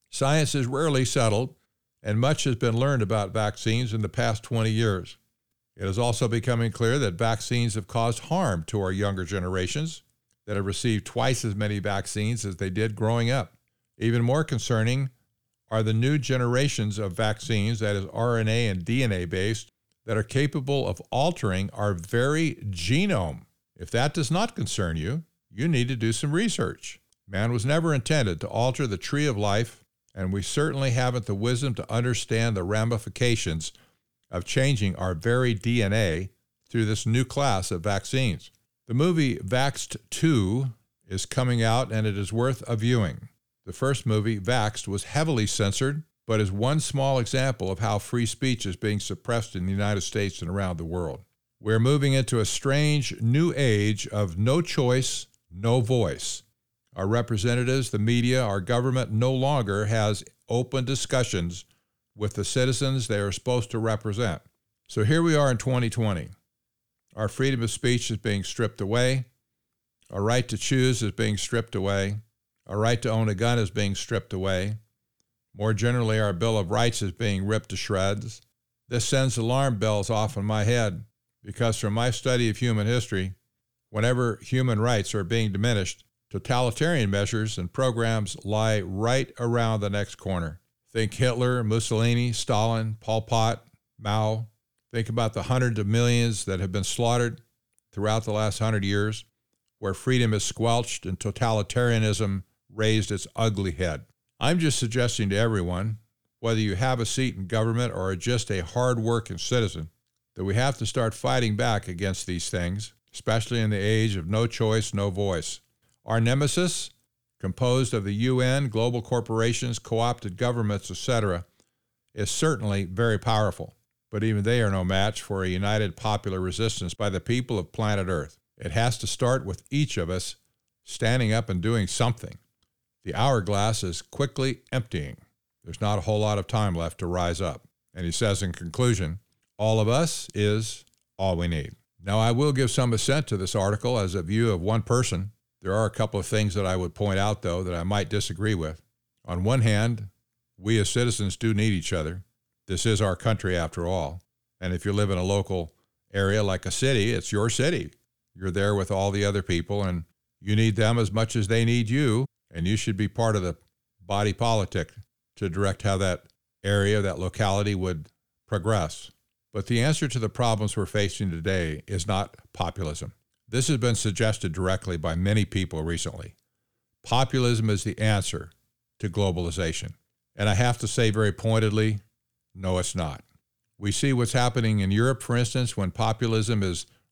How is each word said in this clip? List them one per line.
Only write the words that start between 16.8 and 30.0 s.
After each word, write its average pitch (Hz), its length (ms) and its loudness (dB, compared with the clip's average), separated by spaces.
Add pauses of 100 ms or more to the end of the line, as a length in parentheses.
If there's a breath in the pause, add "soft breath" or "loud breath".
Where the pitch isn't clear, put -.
of 95 140 -4
vaccines, 107 680 0
that 104 160 0
is 98 180 -4
R 117 240 0
N 110 100 0
A 113 200 2
and 92 180 -2
D 120 160 2
N 117 100 2
A 90 140 0
based, 95 460 -2 (340)
that 113 100 -4
are 107 80 0
capable 139 640 0
of 95 140 -6 (100)
altering 107 600 0
our 104 200 0
very 127 600 0 (140)
genome. 95 720 0 (340)
If - 160 -12
that 127 220 2
does 139 180 -2
not 202 240 0
concern 92 400 -2
you, 113 300 -2 (260)
you 127 160 -2
need 123 220 2
to 127 80 -2
do 113 160 2
some 143 180 -2
research. - 720 -2 (260)
Man 104 240 0
was 117 140 0
never 160 280 2
intended 117 460 2
to - 80 -8
alter 123 400 0
the 98 100 -2
tree 147 300 0
of 113 100 0
life, 104 460 0 (320)